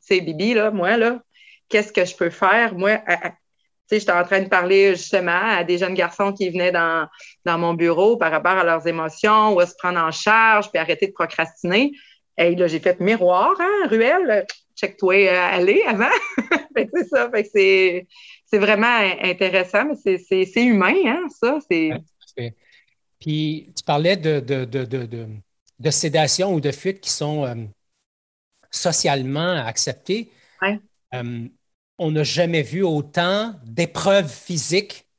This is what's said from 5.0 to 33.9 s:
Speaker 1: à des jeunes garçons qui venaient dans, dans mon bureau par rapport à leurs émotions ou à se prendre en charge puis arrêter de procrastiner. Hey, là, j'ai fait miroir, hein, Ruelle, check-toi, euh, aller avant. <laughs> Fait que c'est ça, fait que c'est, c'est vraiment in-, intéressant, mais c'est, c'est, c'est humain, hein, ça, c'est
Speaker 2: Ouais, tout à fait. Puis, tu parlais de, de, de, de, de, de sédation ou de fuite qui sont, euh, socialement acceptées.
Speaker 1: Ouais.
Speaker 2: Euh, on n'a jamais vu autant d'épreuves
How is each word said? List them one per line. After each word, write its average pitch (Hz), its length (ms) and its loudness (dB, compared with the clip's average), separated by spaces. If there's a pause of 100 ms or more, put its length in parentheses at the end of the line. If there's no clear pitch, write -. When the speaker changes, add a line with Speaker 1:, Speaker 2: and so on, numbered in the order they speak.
Speaker 1:
à 175 40 -2
des 175 160 -2
jeunes 185 160 -2
garçons 185 380 -2
qui 196 160 -4
venaient 180 240 -2
dans, 165 340 -2 (380)
dans 170 140 -2
mon 170 160 0
bureau 170 420 2
par 160 160 0
rapport 160 200 0
à 190 120 2
leurs 165 220 0
émotions 208 640 2
ou 180 80 2
à 175 60 4
se 175 100 -16
prendre 180 240 -2
en 160 100 0
charge 214 600 2
puis 165 100 -2
arrêter 160 280 -2
de 196 40 -10
procrastiner. 175 800 -2 (460)
Hey, 175 180 2
là, 180 100 2
j'ai 160 140 -2
fait 180 200 0
miroir, 190 600 2
hein, 381 280 0
Ruelle, 226 580 2 (280)
check-toi, 190 540 0
euh, 180 120 2 (120)
aller 190 340 2
avant. 214 180 0 (320)
<laughs> - 400 -4
Fait 226 100 0
que - 80 -16
c'est 339 140 -2
ça, 240 220 0
fait 214 140 -2
que 208 100 -12
c'est, 190 520 2 (380)
c'est 220 140 0
vraiment 208 280 2
in-, 208 360 0
intéressant, 185 640 0
mais 302 80 -2
c'est, 190 240 -2
c'est, 185 260 0
c'est 185 180 -2
humain, 226 320 4 (120)
hein, 311 240 -2
ça, 262 280 -2 (120)
c'est 160 220 0
Speaker 2:
Ouais, 156 60 -8
tout 160 40 -14 (360)
à 123 40 -8
fait. 117 140 -10 (640)
Puis, 156 560 -4
tu - 100 -10
parlais 165 340 2
de, 151 220 -2
de, 127 260 -4
de, 127 180 -6
de, 123 220 -8
de, 113 200 -12 (520)
de 147 120 -2
sédation 156 640 0
ou 160 80 0
de 143 120 -2
fuite 190 280 -6
qui - 80 -10
sont, 151 380 -2
euh, 120 80 -6 (1160)
socialement 147 840 0 (100)
acceptées. 185 680 -6 (300)
Speaker 1:
Ouais. 202 180 -2 (360)
Speaker 2:
Euh, 120 320 -8 (500)
on 165 140 -2
n'a 151 140 0
jamais 170 360 0
vu 151 220 -4
autant 175 720 -2 (100)
d'épreuves 170 680 0